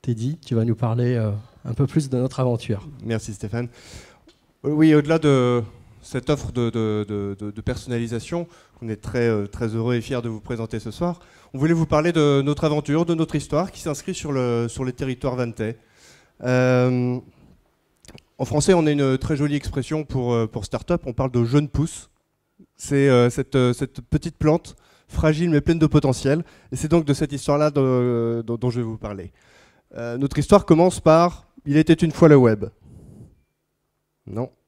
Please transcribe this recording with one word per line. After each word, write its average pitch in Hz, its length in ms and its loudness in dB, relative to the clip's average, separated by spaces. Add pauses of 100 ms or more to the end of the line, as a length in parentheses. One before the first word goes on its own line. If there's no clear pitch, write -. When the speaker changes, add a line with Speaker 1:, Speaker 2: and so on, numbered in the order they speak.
Speaker 1:
Teddy, 123 420 -4
tu - 100 -6
vas 113 100 2
nous 117 120 0
parler, 120 400 -2
euh, 110 160 -2 (320)
un 123 80 -8
peu 131 160 0
plus 147 200 -2
de 131 100 -2
notre 127 200 -4
aventure. 120 480 -2 (180)
Speaker 2:
Merci 110 300 -6
Stéphane. 117 340 -8 (960)
Euh, 143 60 -2
oui, 156 240 6
au-delà 151 240 4
de 123 440 2 (400)
cette - 280 -8
offre 143 200 -2
de, 120 200 -2
de, 107 380 -2
de, 101 300 -6
de, 104 120 -10
de 107 100 -14
personnalisation, 120 880 -6 (320)
qu'on 120 80 -10
est 107 80 -6
très, 117 320 -2
euh, 104 180 0
très 113 220 -6
heureux 113 260 -2
et 117 60 -2
fiers 120 220 -6
de 120 60 -6
vous 110 120 -10
présenter 113 400 -8
ce 113 100 -12
soir, 175 300 -6 (340)
on 135 40 -10
voulait 156 160 2
vous 160 120 0
parler 156 240 0
de 147 320 2
notre 143 220 -2
aventure, 151 400 0
de 170 100 -2
notre 160 220 -2
histoire 147 340 -2
qui - 100 -20
s'inscrit 165 340 -8
sur 147 180 -8
le, 120 360 -2
sur 131 160 -8
les 127 80 -4
territoires 127 440 -6
vantais. 117 400 -6 (640)
Euh, 127 760 2 (1200)
en 135 60 -2
français, 151 300 2
on 165 120 4
a 151 40 2
une 135 280 2
très 156 180 -4
jolie 147 200 -2
expression 147 480 -6
pour, 123 280 -2
euh, 117 140 2
pour 107 180 -8
start-up, 170 420 -4
on 127 60 -8
parle 131 200 -2
de 120 120 2
jeune 143 240 2
pousse. - 420 -4 (640)
C'est, 139 320 2
euh, 123 220 6
cette, - 260 -4
euh, 123 160 4
cette - 280 -6
petite 151 360 -4
plante 156 400 0 (320)
fragile 160 420 0
mais 147 100 4
pleine 165 180 0
de 156 80 4
potentiel. 143 580 2 (280)
Et 127 40 -8
c'est 151 120 -4
donc 165 160 4
de 139 100 2
cette 139 180 -4
histoire-là 143 380 0
de, 123 760 0
dont, 117 100 -4
dont 123 140 -2
je 120 100 -4
vais 117 60 -4
vous 113 120 -10
parler. 101 340 -12 (640)
Euh, 117 220 -8
notre 139 200 -2
histoire 190 260 4
commence 170 340 4
par « 165 480 4 (200)
Il 143 100 2
était 160 180 6
une 160 160 0
fois 165 180 6
le 147 80 10
web ». 110 300 4 (1600)
Non. 110 240 -8 (180)